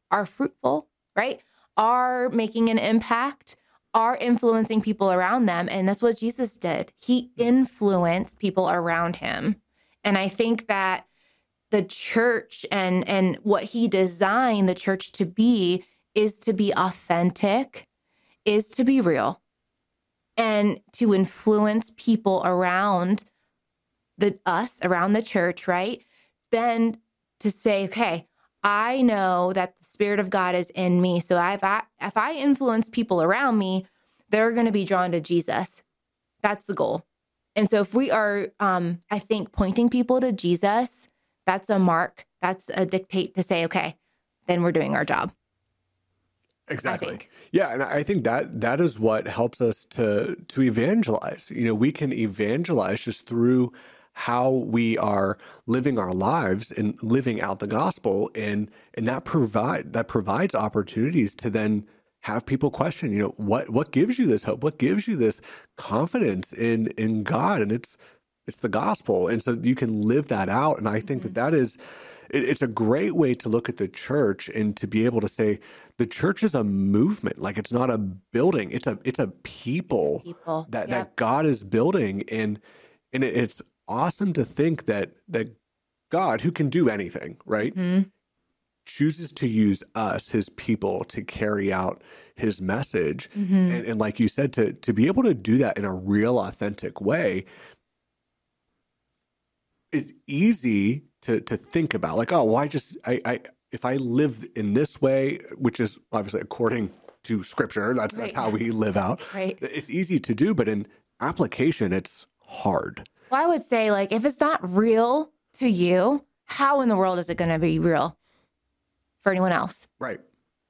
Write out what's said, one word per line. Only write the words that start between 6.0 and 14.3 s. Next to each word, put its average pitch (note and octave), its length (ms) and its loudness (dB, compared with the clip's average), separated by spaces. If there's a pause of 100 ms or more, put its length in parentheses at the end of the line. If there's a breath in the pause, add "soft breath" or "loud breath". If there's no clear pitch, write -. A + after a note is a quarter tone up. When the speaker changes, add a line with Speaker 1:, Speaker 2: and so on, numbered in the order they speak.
Speaker 1:
what A#3 160 2
Jesus A#3 380 -4
did. - 420 -4
He B3 380 -2
influenced G#3 1000 2
people F#3 320 0
around E3+ 460 0
him. - 400 -4 (480)
And G3 120 2
I F#3+ 120 -2
think A3+ 400 0
that F#3+ 380 -2 (640)
the G#3 120 4
church - 880 -2
and, F#3 380 0
and F#3+ 340 2
what G#3 220 2
he A#3 240 0
designed G3 800 2